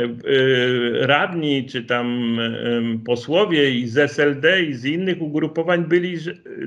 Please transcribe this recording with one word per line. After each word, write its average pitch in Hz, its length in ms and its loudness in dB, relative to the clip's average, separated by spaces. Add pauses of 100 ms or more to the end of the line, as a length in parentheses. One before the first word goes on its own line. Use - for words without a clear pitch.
(280)
y, 127 800 2
radni 151 600 0
czy 123 160 -8
tam, 120 580 -2
em, 117 600 -2
posłowie 143 720 2
i 123 180 -2
z 113 100 0
S 147 200 2
L 143 220 2
D, 180 220 4
i 151 120 -2
z 117 100 -8
innych 175 380 -2
ugrupowań 165 600 -2
byli, 175 340 0
że, 165 160 -8 (320)